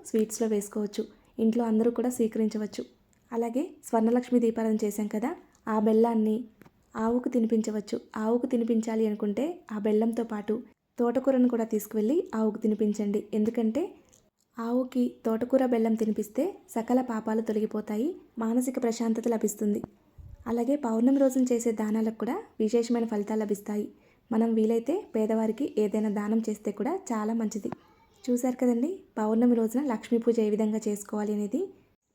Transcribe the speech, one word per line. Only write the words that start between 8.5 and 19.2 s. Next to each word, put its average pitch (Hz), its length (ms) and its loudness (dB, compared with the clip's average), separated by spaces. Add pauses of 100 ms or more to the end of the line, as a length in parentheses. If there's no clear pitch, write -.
తినిపించాలి 226 580 0
అనుకుంటే 208 360 -2 (280)
ఆ 214 120 -6
బెల్లంతో 226 460 2
పాటు 208 220 -4 (460)
తోటకూరను 254 540 4
కూడా 226 180 0
తీసుకువెళ్ళి 214 440 0 (220)
ఆవుకు 214 260 0
తినిపించండి. 208 560 0 (180)
ఎందుకంటే 226 440 0 (840)
ఆవుకి 254 360 0 (200)
తోటకూర 247 380 2 (100)
బెల్లం 226 280 2
తినిపిస్తే 220 440 -2 (300)
సకల 240 260 2 (120)
పాపాలు 220 360 -2
తొలగిపోతాయి, 214 600 -2 (340)
మానసిక 247 420 0
ప్రశాంతత 226 500 0